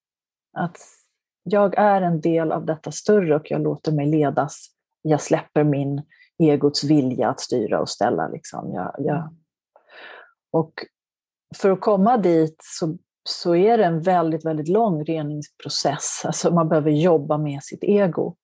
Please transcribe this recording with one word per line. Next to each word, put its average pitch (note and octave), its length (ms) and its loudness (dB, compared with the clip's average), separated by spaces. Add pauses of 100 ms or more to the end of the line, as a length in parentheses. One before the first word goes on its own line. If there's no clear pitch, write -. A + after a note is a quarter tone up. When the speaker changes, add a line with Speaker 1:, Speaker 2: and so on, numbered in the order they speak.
(580)
Speaker 1:
Att F3 180 -4 (680)
jag G3+ 360 2
är G3+ 240 4
en E3+ 180 0
del E3 320 0
av E3 140 -4
detta D#3 260 -6
större F3+ 440 2
och D3+ 140 -4
jag D3+ 120 -2
låter D3+ 300 -2
mig C#3+ 140 0
ledas. D3 600 0 (360)
Jag D3+ 180 0
släpper D#3 440 0
min C#3+ 380 -2 (360)
egots D3 460 2
vilja B2+ 440 2
att C3+ 120 -4
styra G#2+ 400 -2
och - 80 -2
ställa, G2 400 -2
liksom. - 460 -12
Jag, F#2 240 -8
jag, D3 200 -2
Speaker 2:
Mm. - 180 -12 (1120)
Speaker 1:
och D#3+ 220 -2 (840)
för G3+ 140 2
att F#3+ 100 2
komma G#3+ 360 4
dit E3 460 2
så, - 360 -6 (300)
så - 280 -2
är A3 220 4
det G#3+ 60 4
en E3 180 0
väldigt, E3 420 0
väldigt D#3 240 -4
lång F#3 360 0
reningsprocess. D3+ 1200 -6
Alltså, - 300 0
man E3 140 4
behöver D#3 220 2
jobba D3+ 480 2
med C#3+ 240 -6
sitt - 220 -12
ego. G3 600 0